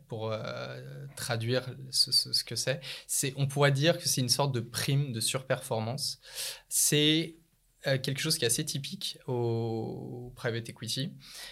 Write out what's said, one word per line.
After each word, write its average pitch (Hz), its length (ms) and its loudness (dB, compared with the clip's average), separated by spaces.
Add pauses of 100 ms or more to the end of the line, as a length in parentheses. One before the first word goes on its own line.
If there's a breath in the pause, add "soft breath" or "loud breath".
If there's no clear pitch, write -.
pour, 110 240 -4
euh, 127 760 -8 (100)
traduire 120 500 0 (240)
ce, - 220 2
ce, - 200 2
ce - 120 2
que 117 100 -6
c'est. 131 260 0 (280 loud breath)
C'est, 139 280 0
on 135 120 2
pourrait 143 240 6
dire 160 260 6
que - 100 -4
c'est - 120 2
une 123 80 2
sorte 139 260 4
de 120 60 0
prime 139 520 0
de 110 60 -2
surperformance. 120 1000 -2 (480 loud breath)
C'est, 156 640 4 (540)
euh, 135 100 4
quelque 135 220 -2
chose 160 180 0
qui - 60 0
est - 20 4
assez 151 180 2
typique 156 640 -6
au 120 1080 -2
private 117 320 -4
equity. - 440 -6 (400 loud breath)